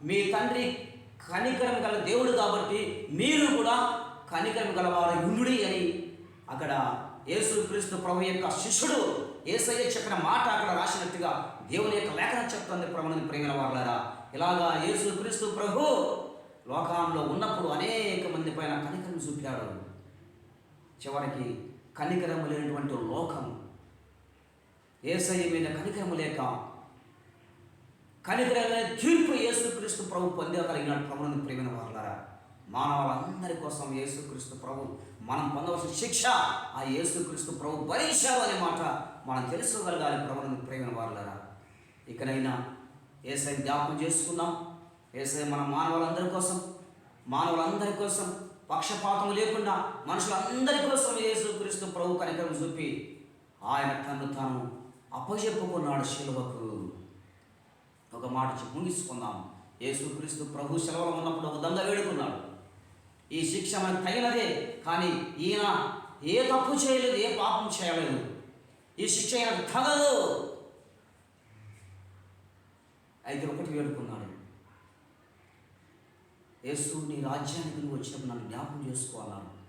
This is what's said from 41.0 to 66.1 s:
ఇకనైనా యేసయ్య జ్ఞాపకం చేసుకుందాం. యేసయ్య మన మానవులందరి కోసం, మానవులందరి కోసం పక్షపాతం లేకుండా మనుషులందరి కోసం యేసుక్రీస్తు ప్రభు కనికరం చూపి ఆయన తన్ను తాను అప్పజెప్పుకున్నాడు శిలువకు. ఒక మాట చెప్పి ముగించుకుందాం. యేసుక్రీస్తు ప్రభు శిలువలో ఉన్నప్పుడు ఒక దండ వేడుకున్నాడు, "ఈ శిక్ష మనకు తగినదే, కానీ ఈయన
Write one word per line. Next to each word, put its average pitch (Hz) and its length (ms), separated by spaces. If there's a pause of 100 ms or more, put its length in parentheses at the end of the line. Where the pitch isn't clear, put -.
ఇకనైనా 131 680 (500)
యేసయ్య 139 300
జ్ఞాపకం 143 460
చేసుకుందాం. 170 800 (360)
యేసయ్య 143 300
మన 143 160
మానవులందరి 165 680
కోసం, 180 320 (640)
మానవులందరి 170 680
కోసం 196 560 (220)
పక్షపాతం 196 640
లేకుండా 214 580 (140)
మనుషులందరి 254 840
కోసం 247 320
యేసుక్రీస్తు 202 640
ప్రభు 180 280
కనికరం 165 420
చూపి 151 680 (420)
ఆయన 139 440
తన్ను 135 260
తాను 131 460 (340)
అప్పజెప్పుకున్నాడు 180 880
శిలువకు. 120 880 (1300)
ఒక 123 80
మాట 127 260
చెప్పి 120 280
ముగించుకుందాం. 123 680 (320)
యేసుక్రీస్తు 147 640
ప్రభు 147 340
శిలువలో 165 340
ఉన్నప్పుడు 160 340
ఒక 151 180
దండ 180 180
వేడుకున్నాడు, 196 520 (1000)
"ఈ 160 180
శిక్ష 196 240
మనకు 185 300
తగినదే, 240 800
కానీ 170 420 (120)
ఈయన 202 540 (300)